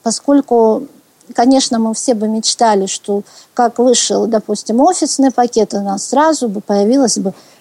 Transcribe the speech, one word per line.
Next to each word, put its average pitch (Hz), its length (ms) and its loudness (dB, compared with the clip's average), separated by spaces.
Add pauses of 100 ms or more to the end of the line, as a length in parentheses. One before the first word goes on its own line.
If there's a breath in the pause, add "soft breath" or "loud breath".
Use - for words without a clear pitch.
поскольку, 233 800 0 (500)
конечно, 262 460 2
мы 226 140 -2
все 240 220 -2
бы 214 120 -2
мечтали, 220 600 0
что 202 360 -6 (300 loud breath)
как 233 260 0
вышел, 233 480 2
допустим, 220 540 -2
офисный 285 500 2
пакет, 240 420 0
у 202 80 -4
нас 196 280 -6
сразу 285 380 0
бы 202 140 -6
появилась 214 560 2
бы 190 160 -4 (280 soft breath)